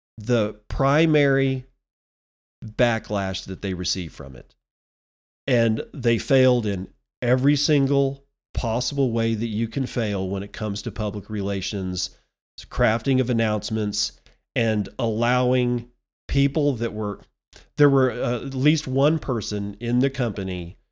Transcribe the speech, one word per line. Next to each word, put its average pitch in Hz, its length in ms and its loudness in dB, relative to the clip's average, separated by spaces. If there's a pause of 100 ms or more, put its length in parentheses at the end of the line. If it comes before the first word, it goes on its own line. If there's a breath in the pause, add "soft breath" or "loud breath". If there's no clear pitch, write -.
(180)
the 107 380 0 (140)
primary 139 960 2 (1000)
backlash 107 800 -2
that 95 180 -10
they 95 120 -4
received 90 420 -6
from 67 220 -14
it. - 180 -20 (880)
And 117 380 2 (100)
they 117 240 0
failed 127 480 4
in 98 220 -2 (340)
every 127 340 4
single 139 680 0 (300)
possible 127 580 0
way 113 220 2
that 113 140 -2
you 113 200 -2
can 135 180 -2
fail 104 420 -2
when 95 160 -2
it 101 100 -12
comes 104 280 -4
to 110 100 -6
public 104 380 -6
relations, 98 840 -4 (580 soft breath)
crafting 127 500 2
of 123 100 0
announcements, 110 920 -2 (360 soft breath)
and 110 340 0 (100)
allowing 123 880 0 (380)
people 139 460 2
that 110 200 -4
were, 104 260 -4 (580 loud breath)
there 147 120 6
were, 131 220 4
uh, 120 340 -4
at 135 80 -8
least 147 340 2
one 139 300 2
person 104 600 -4
in 120 200 0
the 135 100 4
company 95 680 -4 (140)